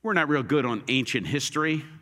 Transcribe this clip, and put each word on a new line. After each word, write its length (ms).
we're 100
not 140
real 160
good 220
on 220
ancient 400
history 580